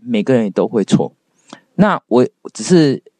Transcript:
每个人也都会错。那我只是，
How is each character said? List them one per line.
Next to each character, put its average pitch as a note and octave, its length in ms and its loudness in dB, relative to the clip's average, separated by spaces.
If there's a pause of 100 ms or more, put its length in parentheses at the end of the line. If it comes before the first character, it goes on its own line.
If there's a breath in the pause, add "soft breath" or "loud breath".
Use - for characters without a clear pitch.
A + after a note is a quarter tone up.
每 A#2 200 -4
个 C3 120 0
人 A#2 100 0
也 G2 60 -4
都 G2 180 -2
会 G#2 160 -2
错。 - 280 -2 (600 loud breath)
那 F#3+ 320 0
我 - 220 2 (240)
只 - 100 -14
是， D3+ 400 2 (180)